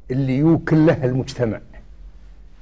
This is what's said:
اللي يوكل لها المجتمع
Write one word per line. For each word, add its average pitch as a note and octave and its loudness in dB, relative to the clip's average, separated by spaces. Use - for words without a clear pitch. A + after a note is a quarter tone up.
اللي C3 -2
يوكل D#3 2
لها D#3 0
المجتمع B2 -4